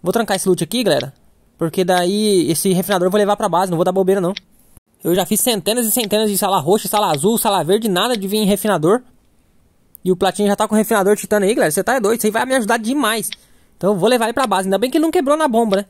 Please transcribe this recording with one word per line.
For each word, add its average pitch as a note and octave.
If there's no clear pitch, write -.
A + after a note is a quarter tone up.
Vou F3
trancar A3
esse F#3+
loot E3+
aqui, A#3
galera. C#3
Porque E3
daí F#3
esse F#3
refinador F#3
eu F#3
vou G#3
levar G3+
pra G#3
base, F3+
não E3+
vou E3+
dar F3+
bobeira F#3+
não. F3+
Eu E3+
já F#3
fiz G#3
centenas A3+
e G#3+
centenas G#3+
de G3
sala F#3+
roxa, F3
sala G#3
azul, E3+
sala G3
verde, G#3
nada G#3+
de G3
vir G#3
em G#3+
refinador. G3
E F3+
o F3+
Platinho G3
já G3+
tá G#3+
com G#3+
refinador G#3
titânio G#3
aí, G#3+
galera. A3
Cê F3+
tá C4
doido, A3
isso A3
aí G#3+
vai A#3
me C4
ajudar A3+
demais. A3+
Então G3
eu G3+
vou E3+
levar A#3+
ele A3+
pra C4
base. F#3+
Ainda F#3+
bem B3
que C#4+
ele D#4
não E4
quebrou D4+
na D#4
bomba, A3
né? G3+